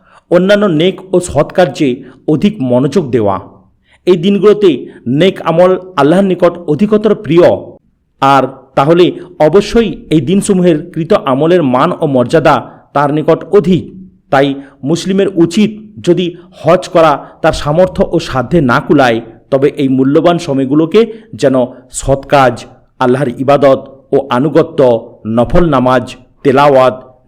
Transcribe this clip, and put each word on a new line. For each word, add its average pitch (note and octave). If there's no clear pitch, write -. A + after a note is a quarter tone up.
অন্যান্য G3+
নেক F3+
ও F3+
সৎ -
কার্যে D3+
অধিক D#3+
মনোযোগ C3
দেওয়া। G2+
এই F3+
দিনগুলোতে G3+
নেক D#3
আমল F3+
আল্লাহর F3
নিকট F3
অধিকতর G#3
প্রিয়, E3
আর C#3
তাহলে D#3
অবশ্যই G3+
এই D#3
দিনসমূহের F3+
কৃত E3
আমলের D#3+
মান C3+
ও E3
মর্যাদা C#3+
তার C#3+
নিকট D#3
অধিক। -
তাই C#3
মুসলিমের F#3
উচিত, E3+
যদি F3
হজ F3
করা D#3+
তার D#3
সামর্থ্য F3+
ও E3+
সাধ্যে C3+
না B2+
কুলায়, B2+
তবে C#3
এই C#3+
মূল্যবান D3+
সময়গুলোকে D#3
যেন C3
সৎ -
কাজ, C3
আল্লাহর B2+
ইবাদত C3+
ও -
আনুগত্য, C#3
নফল A#2+
নামাজ, B2+
তেলাওয়াত, C3